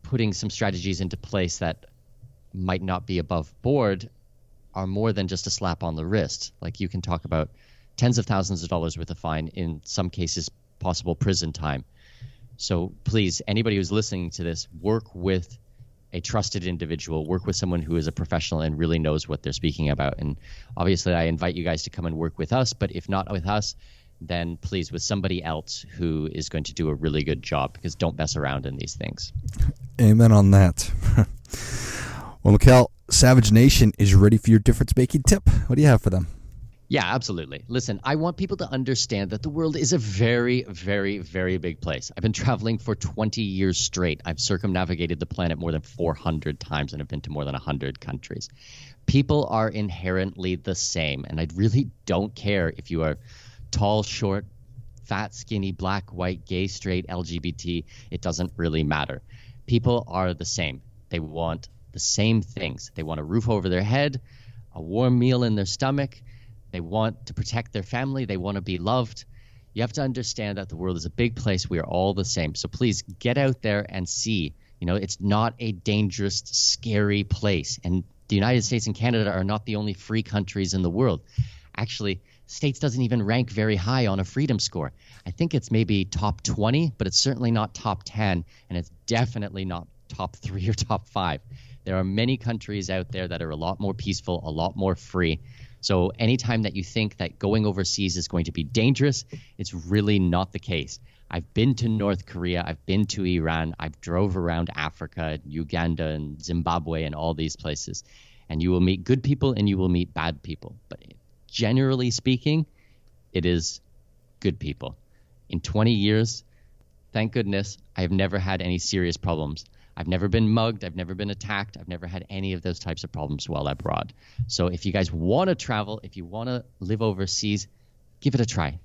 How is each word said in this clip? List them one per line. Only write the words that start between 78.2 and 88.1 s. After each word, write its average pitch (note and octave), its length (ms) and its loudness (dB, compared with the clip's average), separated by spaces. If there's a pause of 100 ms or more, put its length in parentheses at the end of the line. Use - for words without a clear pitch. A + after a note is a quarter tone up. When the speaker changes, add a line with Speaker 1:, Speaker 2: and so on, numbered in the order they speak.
Speaker 1:
the G#2+ 80 0
United A2+ 280 4
States A#2 240 -2
and G2+ 80 -4
Canada A2+ 360 2
are F#2 120 -2
not G#2+ 240 -2
the G#2+ 80 -4
only G#2 180 -4
free A2 300 -4
countries G2 500 -2
in F#2 80 0
the F2 80 2
world. G2 320 2 (560)
Actually, G2+ 440 -4 (260)
States C#3+ 320 -4
doesn't B2+ 240 0
even A#2 180 0
rank A#2 300 0
very G#2+ 240 2
high A#2 320 0
on G2 120 0
a F#2+ 60 0
freedom C3 320 0
score. D#2 360 -4 (340)
I - 20 -8
think E3 240 -2
it's - 160 -2
maybe A2 360 2
top G2+ 360 -4
twenty, A#2+ 560 0
but G#2 80 -2
it's F#2 140 0
certainly A#2+ 320 0
not G#2+ 240 0
top G2+ 280 -4
ten, G2 420 0 (220)